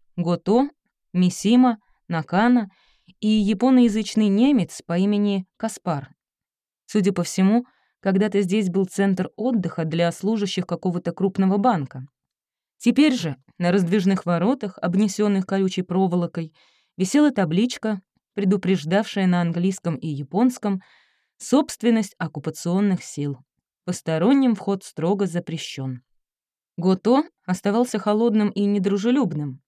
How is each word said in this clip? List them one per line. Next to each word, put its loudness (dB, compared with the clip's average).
Гото, 0
Мисима, 4
Накана 0
и -2
японоязычный 2
немец 2
по -4
имени 0
Каспар. -6
Судя 2
по -2
всему, 2
когда-то 0
здесь 0
был 0
центр -2
отдыха -2
для 0
служащих -4
какого-то -4
крупного 0
банка. -2
Теперь 2
же -6
на 0
раздвижных 2
воротах, -2
обнесенных 0
колючей -2
проволокой, -2
висела 2
табличка, -2
предупреждавшая 0
на 2
английском -2
и -8
японском -2
"Собственность 0
оккупационных -4
сил. -8
Посторонним 0
вход -4
строго -2
запрещен". -8
Гото 2
оставался -2
холодным 0
и -2
недружелюбным, -2